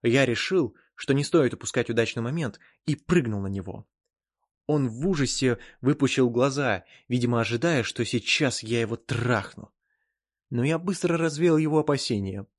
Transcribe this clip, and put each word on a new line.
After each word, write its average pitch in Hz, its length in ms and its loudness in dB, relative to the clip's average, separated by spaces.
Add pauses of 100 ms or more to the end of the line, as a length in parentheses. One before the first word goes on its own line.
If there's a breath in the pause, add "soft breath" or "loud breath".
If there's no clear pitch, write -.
Я 123 240 4
решил, 135 500 -2 (180 soft breath)
что - 200 -2
не 143 100 0
стоит 135 300 2
упускать - 360 -4
удачный 113 320 0
момент, 131 380 -6 (260 soft breath)
и 143 80 0
прыгнул 120 460 0
на 98 80 -6
него. 98 400 -8 (760)
Он 143 220 2
в 127 200 -2
ужасе 131 500 0 (220 loud breath)
выпучил 131 500 2
глаза, 131 540 0 (240 soft breath)
видимо, 120 320 0
ожидая, 120 420 0
что - 220 -4
сейчас - 580 0
я 117 180 -2
его 113 160 -2
трахну. - 760 -4 (760)
Но 120 120 0
я 160 160 0
быстро 175 380 -2
развеял 160 400 2
его 156 220 2
опасения. 101 680 -2 (120)